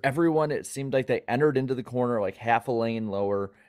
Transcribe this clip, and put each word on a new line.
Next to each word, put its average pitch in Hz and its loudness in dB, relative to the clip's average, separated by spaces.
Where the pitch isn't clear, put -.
everyone, 156 2
it - -4
seemed 139 -6
like 131 2
they 117 0
entered 135 2
into 131 0
the 120 -4
corner, 120 -2
like, 98 -4
half 113 0
a 135 -2
lane 113 -2
lower 98 -2